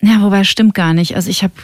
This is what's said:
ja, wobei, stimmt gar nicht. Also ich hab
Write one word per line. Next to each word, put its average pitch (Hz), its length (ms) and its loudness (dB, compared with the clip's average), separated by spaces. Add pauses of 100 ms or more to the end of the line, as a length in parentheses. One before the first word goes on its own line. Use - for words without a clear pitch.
ja, 214 200 4
wobei, 196 220 2
stimmt 220 300 0
gar 165 200 -2
nicht. 170 220 -2
Also 185 140 -4
ich - 140 -4
hab 180 80 -4 (120)